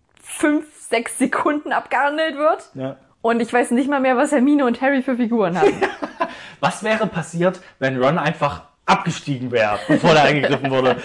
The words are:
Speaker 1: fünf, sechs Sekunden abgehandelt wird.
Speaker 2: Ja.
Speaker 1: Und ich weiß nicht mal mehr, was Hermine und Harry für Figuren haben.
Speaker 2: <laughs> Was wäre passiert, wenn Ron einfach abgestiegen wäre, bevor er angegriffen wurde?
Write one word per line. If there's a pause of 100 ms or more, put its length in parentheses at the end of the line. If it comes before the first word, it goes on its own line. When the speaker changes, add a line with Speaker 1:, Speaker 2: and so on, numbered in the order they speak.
(220)
Speaker 1:
fünf, (240)
sechs
Sekunden
abgehandelt
wird.
Speaker 2:
Ja. (240)
Speaker 1:
Und
ich
weiß
nicht
mal
mehr,
was
Hermine
und
Harry
für
Figuren
haben.
Speaker 2:
<laughs> (800)
Was
wäre
passiert, (200)
wenn
Ron
einfach (240)
abgestiegen
wäre,
bevor
er
angegriffen
wurde?